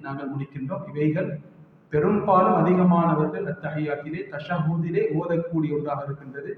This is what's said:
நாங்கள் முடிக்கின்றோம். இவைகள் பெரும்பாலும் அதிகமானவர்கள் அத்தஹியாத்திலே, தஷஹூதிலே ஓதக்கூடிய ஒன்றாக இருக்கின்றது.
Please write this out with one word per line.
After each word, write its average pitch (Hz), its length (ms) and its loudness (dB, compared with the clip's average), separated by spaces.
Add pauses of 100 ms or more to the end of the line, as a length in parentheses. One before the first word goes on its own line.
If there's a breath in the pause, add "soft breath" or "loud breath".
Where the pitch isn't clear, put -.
நாங்கள் 139 260 -8
முடிக்கின்றோம். 139 600 -8
இவைகள் 156 380 0 (640)
பெரும்பாலும் 185 680 4
அதிகமானவர்கள் 165 880 4
அத்தஹியாத்திலே, 151 720 -6 (120)
தஷஹூதிலே 160 720 -2 (160)
ஓதக்கூடிய 165 580 0
ஒன்றாக 143 300 -4
இருக்கின்றது. 139 500 -10